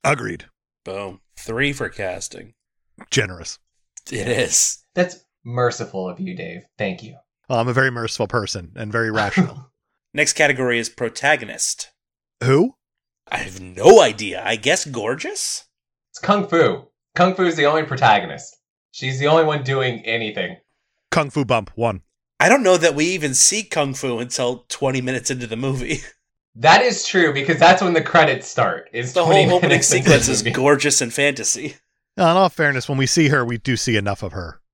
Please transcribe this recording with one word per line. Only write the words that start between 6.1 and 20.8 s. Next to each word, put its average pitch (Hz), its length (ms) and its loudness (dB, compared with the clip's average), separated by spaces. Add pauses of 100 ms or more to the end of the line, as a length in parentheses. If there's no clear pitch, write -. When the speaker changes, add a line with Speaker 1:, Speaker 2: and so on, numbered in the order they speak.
Speaker 3:
you, 92 160 -8
Dave. 90 260 -14 (160)
Thank 95 240 -6
you. 110 140 -20 (320)
Speaker 1:
Well, 127 120 0
I'm 120 80 0
a 123 40 -4
very 131 180 2
merciful 117 380 -6
person 98 480 -6
and 107 160 -10
very 113 200 -2
rational. 117 580 -2 (220)
Speaker 3:
<laughs> - 220 -20
Speaker 2:
Next 147 200 0
category 131 460 2
is 110 80 -6
protagonist. - 1000 -4 (520)
Speaker 1:
Who? 143 320 2 (540)
Speaker 2:
I - 100 -6
have 92 220 -12
no 98 400 8
idea. 107 440 -4
I 113 120 -2
guess 135 280 -2
Gorgeous? 143 800 -8 (460)
Speaker 3:
It's - 100 -20
Kung 208 280 0
Fu. 143 400 0 (260)
Kung 185 200 2
Fu 190 100 -2
is 165 120 0
the 143 100 2
only 156 180 2
protagonist. 110 720 0 (360)
She's 131 280 -6
the 143 80 0
only 160 160 6
one 147 200 0
doing 127 400 -2
anything. 107 520 -6 (560)